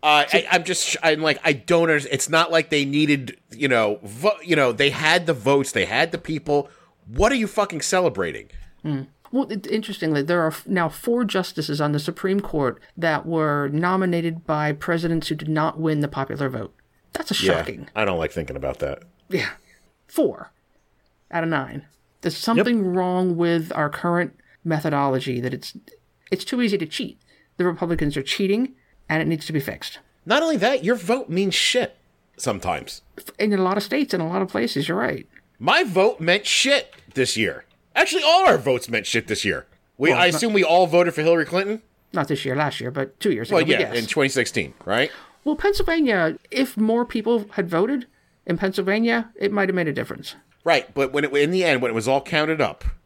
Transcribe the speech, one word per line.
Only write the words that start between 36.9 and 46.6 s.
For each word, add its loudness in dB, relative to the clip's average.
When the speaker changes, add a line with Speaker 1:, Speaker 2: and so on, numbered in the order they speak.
Speaker 1:
this 0
year. -2
Actually, 2
all 6
our 6
votes 0
meant -2
shit -2
this -2
year. -2
We, 2
Speaker 2:
Well, 4
Speaker 1:
I 6
Speaker 2:
not 0
Speaker 1:
assume 0
we 6
all 6
voted 4
for -2
Hillary 4
Clinton? -4
Speaker 2:
Not -2
this -2
year, -2
last -2
year, -6
but -8
two 2
years -2
ago, 2
Speaker 1:
Well, 4
Speaker 2:
but 0
Speaker 1:
yeah, 4
Speaker 2:
yes. -2
Speaker 1:
in -2
twenty 2
sixteen, -2
right? 0
Speaker 2:
Well, 0
Pennsylvania, 0
if -2